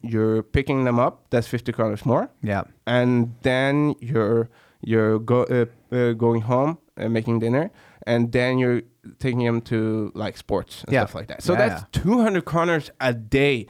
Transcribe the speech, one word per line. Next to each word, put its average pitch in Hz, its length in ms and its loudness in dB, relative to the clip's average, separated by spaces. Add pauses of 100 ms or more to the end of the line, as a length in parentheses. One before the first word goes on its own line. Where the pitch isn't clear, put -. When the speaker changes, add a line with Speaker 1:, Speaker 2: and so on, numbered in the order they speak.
Speaker 1:
you're 110 400 0
picking 135 420 -2
them 120 140 2
up, 131 320 -2
that's 120 160 0
fifty 120 260 -6
kroners 110 340 -4
more. 165 220 2 (140)
Speaker 2:
Yeah. 101 200 -2 (240)
Speaker 1:
And 123 560 2
then 139 580 0
you're, 117 480 0 (320)
you're 110 380 2
go-, 120 320 2
uh, 123 160 2 (280)
uh, 123 200 2
going 117 280 2
home 131 360 0 (180)
and 110 160 -4
making 113 280 0
dinner, 131 300 0 (360)
and 120 260 0
then 127 260 2
you're 123 240 2 (360)
taking 123 260 -2
them 117 180 2
to, 110 520 -2
like, 101 220 -6
sports - 480 -8
and - 80 -4
Speaker 2:
Yeah. 131 120 4
Speaker 1:
stuff - 100 -10
like - 140 -12
that. - 140 -12
So 180 100 0
Speaker 2:
Yeah, 147 60 2 (100)
Speaker 1:
that's 85 140 -6
Speaker 2:
yeah. - 200 -6
Speaker 1:
two 233 200 4
hundred 202 220 0
kroners 165 460 0 (100)
a 131 140 0
day. 120 560 2